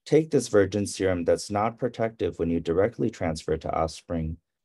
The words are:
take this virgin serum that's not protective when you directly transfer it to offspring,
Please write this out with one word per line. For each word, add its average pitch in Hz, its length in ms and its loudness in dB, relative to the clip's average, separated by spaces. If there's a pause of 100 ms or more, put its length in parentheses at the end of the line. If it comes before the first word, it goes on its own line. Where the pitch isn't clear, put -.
take 156 240 4
this 127 180 2
virgin 101 380 4
serum 92 380 0
that's 85 260 0
not 107 280 -2
protective 92 600 -4
when 85 120 0
you 85 100 0
directly 98 500 0
transfer 80 420 -4
it 78 80 -2
to - 140 -4
offspring, 80 600 -4 (280)